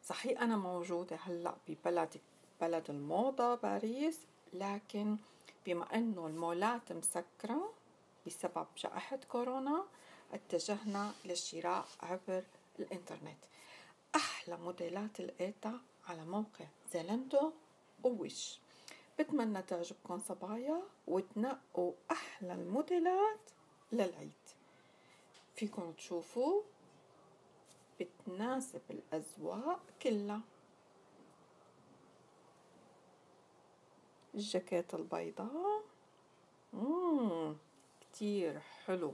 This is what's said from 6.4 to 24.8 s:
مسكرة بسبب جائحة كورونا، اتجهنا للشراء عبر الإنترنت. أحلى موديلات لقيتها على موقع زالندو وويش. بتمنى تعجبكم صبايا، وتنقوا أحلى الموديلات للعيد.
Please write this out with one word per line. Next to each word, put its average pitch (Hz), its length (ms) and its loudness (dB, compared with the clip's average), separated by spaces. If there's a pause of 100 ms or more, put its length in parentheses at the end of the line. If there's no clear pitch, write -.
مسكرة 220 800 -2 (540)
بسبب - 400 -2 (100)
جائحة - 400 -4 (120)
كورونا، 269 560 0 (480)
اتجهنا 208 800 0 (120)
للشراء 175 600 -2 (160)
عبر 185 420 -2 (340)
الإنترنت. 160 680 -8 (720)
أحلى - 420 0
موديلات 180 640 -4
لقيتها 214 600 -4 (280)
على 165 160 -8
موقع 196 420 -2 (260)
زالندو 262 600 4 (520)
وويش. - 560 0 (580)
بتمنى 240 440 2
تعجبكم 180 580 -2
صبايا، 233 640 -2 (240)
وتنقوا 190 840 0 (180)
أحلى 190 420 -4
الموديلات 349 1000 4 (420)
للعيد. 160 400 0 (1200)